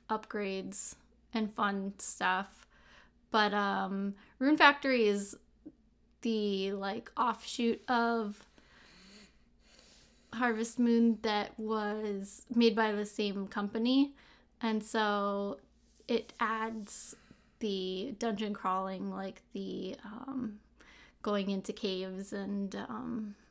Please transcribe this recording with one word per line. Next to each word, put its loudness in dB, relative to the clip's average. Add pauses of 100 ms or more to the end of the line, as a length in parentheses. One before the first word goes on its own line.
(100)
upgrades -6 (360)
and -2
fun -2
stuff. -4 (640)
But, 4
um, 0 (240)
Rune 4
Factory 6
is 0 (840)
the, 0
like, -6
offshoot 0
of 0 (1900)
Harvest 0
Moon 6
that 0
was -2 (100)
made 8
by 4
the -2
same -4
company. 2 (460)
And 0
so 0 (460)
it -2
adds -4 (440)
the -4
dungeon -2
crawling, -4
like, -8 (140)
the, -8
um, -8 (640)
going -2
into -4
caves -6
and, -4
um, -8 (160)